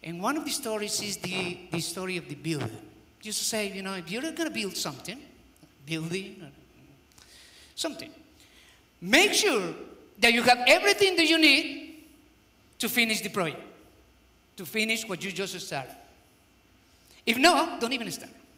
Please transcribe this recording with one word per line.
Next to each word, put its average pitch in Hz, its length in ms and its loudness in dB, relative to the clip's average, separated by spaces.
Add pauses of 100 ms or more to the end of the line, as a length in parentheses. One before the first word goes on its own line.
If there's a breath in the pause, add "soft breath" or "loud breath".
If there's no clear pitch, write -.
And 170 160 -8
one 254 140 0
of 311 80 -4
the 254 80 -4
stories 208 500 -4
is 202 140 -6
the, 180 420 -6 (140)
the 165 80 -2
story 185 360 -6
of 156 120 -8
the 147 80 -10
builder. 139 340 -4 (500)
Just 208 280 -6
say, 208 240 -2
you 190 100 -8
know, 190 120 -6
if 170 140 -10
you're 220 220 -4
gonna 320 200 -4
build 202 260 -6
something, 170 420 -8 (680)
building, 175 580 -6
or 139 80 -16 (1200 loud breath)
something, - 360 -8 (920 soft breath)
make 285 340 4
sure 202 400 2 (460)
that 233 120 6
you 233 100 4
have 247 260 6
everything 370 480 6
that 330 100 6
you 330 120 6
need - 680 2 (760)
to 226 100 -2
finish 220 320 2
the 208 100 -6
project, 170 300 -2 (960)
to 196 80 -12
finish 220 440 -2
what 180 160 -6
you 190 80 -6
just 180 260 -6
started. 135 380 -8 (1300 soft breath)
If 226 100 2
not, 320 440 4
don't 233 120 0
even 233 200 -4
start. - 180 -12 (280)